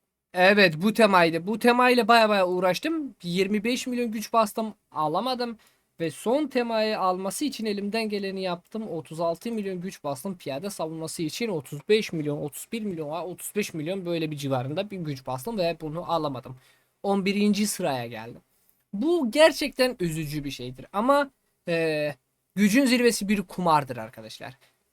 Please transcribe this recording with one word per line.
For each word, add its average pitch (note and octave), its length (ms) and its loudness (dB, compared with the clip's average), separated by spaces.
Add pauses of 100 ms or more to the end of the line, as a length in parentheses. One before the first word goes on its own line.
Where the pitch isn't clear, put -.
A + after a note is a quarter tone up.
(340)
evet, F#3 440 8
bu G#3 160 2
temaydı. F3 540 6
Bu A3 120 -2
tema B3 300 6
ile A#3+ 180 4
baya A3+ 220 6
baya G3 180 4
uğraştım. F#3+ 760 0
Yirmi F#3+ 400 0
beş A#3+ 240 -2
milyon A#3+ 240 -2
güç A3 220 -8
bastım, A3 400 0 (180)
alamadım. A3+ 680 -2 (420)
Ve E3 120 -2
son C#4 360 -2
temayı A3+ 520 0
alması F#3+ 460 -2
için A3 200 -6
elimden G#3 440 -4
geleni G3 320 -4
yaptım. F#3+ 480 -6
Otuz D#3 300 -8
altı E3+ 320 -4
milyon G3 300 -6
güç F#3+ 220 -10
bastım D3 340 -6
piyade C#3+ 320 -8
savunması D#3+ 540 -8
için. A3 260 -4
Otuz D3+ 300 -6 (100)
beş G#3+ 240 2
milyon, D3 240 -2
otuz D3+ 340 -10
bir A3+ 100 -6
milyon, E3 280 -6
otuz E3+ 460 -8
beş G#3 180 -4
milyon F3 320 -6
böyle D#3+ 260 -2
bir D3+ 60 -8
civarında C#3 540 -4
bir G3 60 -10
güç D3+ 300 -8
bastım C3+ 300 -6
ve E3+ 240 0
bunu D#3+ 300 -6
alamadım. C3+ 460 -4 (460)
On G3 220 0
birinci G#3 420 2
sıraya C#3 400 -2
geldim. A#2+ 340 -12 (520)
Bu C4+ 380 0
gerçekten C#4 680 4
üzücü D#3 440 -4
bir C#3+ 80 -8
şeydir. C3 420 -12
Ama, C#4 380 2 (360)
e, D#3 480 -2 (400)
gücün G#3 300 4
zirvesi A#3 440 2
bir G#3 120 0
kumardır D3+ 560 0
arkadaşlar. A2+ 600 -14 (360)